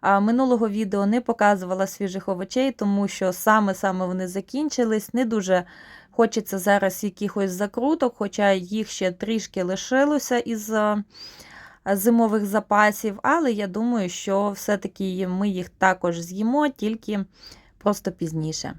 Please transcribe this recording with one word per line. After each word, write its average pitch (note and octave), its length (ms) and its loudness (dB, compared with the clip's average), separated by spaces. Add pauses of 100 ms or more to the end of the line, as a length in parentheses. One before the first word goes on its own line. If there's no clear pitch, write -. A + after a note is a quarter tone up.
А, G3 200 4
минулого A#3 480 2
відео G3+ 380 0
не A3+ 140 2
показувала F#3+ 680 0
свіжих F#3+ 420 -6
овочей, G3 440 -2
тому G3+ 360 0
що F#3 240 -2
саме-саме F#3+ 720 2
вони F#3 220 -4
закінчились. A3 840 -2
Не B3 100 2
дуже F#3 400 0 (460)
хочеться A3 480 0
зараз G3 460 2
якихось G3 460 -2
закруток, A#3 640 0
хоча G3+ 360 2
їх F#3+ 360 -2
ще F#3 240 -2
трішки G3+ 500 -4
лишилося B3+ 760 0
із, A3 320 -6
е, G#3+ 340 0 (840)
зимових G#3 600 2
запасів, G#3 760 2
але C#4+ 300 4
я G#3 140 -2
думаю, G#3+ 420 -2
що G3 420 0
все-таки F#3+ 800 -4
ми F#3+ 200 0
їх F#3 200 -4
також F#3 520 0
з'їмо, A3 480 0
тільки G#3+ 560 -4 (540)
просто G3+ 340 -2
пізніше. D#3+ 680 -6